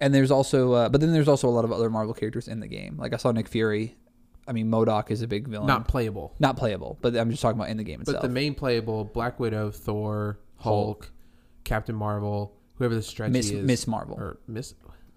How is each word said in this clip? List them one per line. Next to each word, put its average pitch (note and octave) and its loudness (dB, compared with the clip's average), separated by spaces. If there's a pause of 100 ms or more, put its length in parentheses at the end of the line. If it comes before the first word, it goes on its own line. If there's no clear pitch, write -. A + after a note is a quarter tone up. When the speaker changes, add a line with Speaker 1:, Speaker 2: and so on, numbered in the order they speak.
Speaker 1:
and C#3 4
there's C3+ 6
also, C3 4
uh, A#2+ 6
but C#3+ 4
then E3 4
there's D3+ 4
also C#3 6
a - 4
lot A#2 4
of A2+ 0
other A2+ 0
Marvel A2 -2
characters A#2 -6
in A2+ -8
the G#2 -10
game. G#2 -10
Like, B2+ -6
I A#2+ -2
saw B2+ 2
Nick A2+ 0
Fury. A2 0 (520)
I C3 -6
mean, A2+ -2
modok A2+ 2
is A2 -2
a A2+ -4
big G#2+ -4
villain. A2 -4
Speaker 2:
Not A#2+ 2
playable. G#2+ -2
Speaker 1:
Not C3 4
playable, G2+ -4
but A#2+ 2
I'm A#2 2
just A#2 -4
talking A#2+ 2
about E2+ -4
in A2 -6
the A2 -6
game D2 -10
Speaker 2:
But - -10
the C#3+ 0
Speaker 1:
itself. B2 -2
Speaker 2:
main C#3 -2
playable, A2+ -2
Black A#2 -6
Widow, G#2+ -2
Thor, G#2 -4 (160)
Hulk, G#2 -2
Speaker 1:
Hulk. - -16 (500)
Speaker 2:
Captain A2 -2
Marvel, G#2 -4 (200)
whoever A#2 0
the A2 -2
stretchy A2 -4
Speaker 1:
Miss, A2+ 2
Speaker 2:
is. G2+ -4
Speaker 1:
Miss B2+ 2
Marvel. - -6
Speaker 2:
Or G#2 -10
Miss A2+ -10 (420)